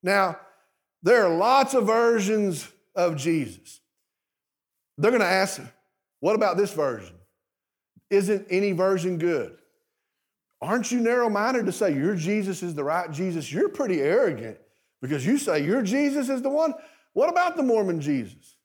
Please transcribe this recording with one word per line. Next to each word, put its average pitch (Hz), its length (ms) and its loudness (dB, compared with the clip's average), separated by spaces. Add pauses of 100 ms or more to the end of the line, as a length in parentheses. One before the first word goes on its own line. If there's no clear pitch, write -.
Now, 190 340 0 (640)
there 214 240 6
are 170 80 4
lots 254 400 4
of 226 140 2
versions 214 800 2 (260)
of 175 220 0
Jesus. 135 640 -4 (1160)
They're 180 120 4
gonna 240 140 4
ask, 190 380 0 (580)
"What 202 160 2
about 196 220 2
this 196 160 0
version? 110 420 -4 (960)
Isn't 202 400 0
any 190 240 0
version 180 440 0
good? 151 400 -2 (1040)
Aren't 226 300 -2
you 247 80 -2
narrow-minded 233 680 0
to - 60 -2
say, 175 240 0
"Your 170 200 0
Jesus 185 460 -2
is 175 140 -8
the 143 80 -6
right 165 260 -2
Jesus"? 165 420 -6
You're 262 180 0
pretty 190 320 -2
arrogant 143 580 0 (420)
because 135 240 -4
you 247 120 2
say, 156 260 0
"Your 233 180 0
Jesus 269 480 0
is 262 120 -2
the 269 80 -2
one." 311 260 0 (380)
What 277 160 2
about 349 260 0
the 320 80 -2
Mormon 202 380 0
Jesus? 135 640 -6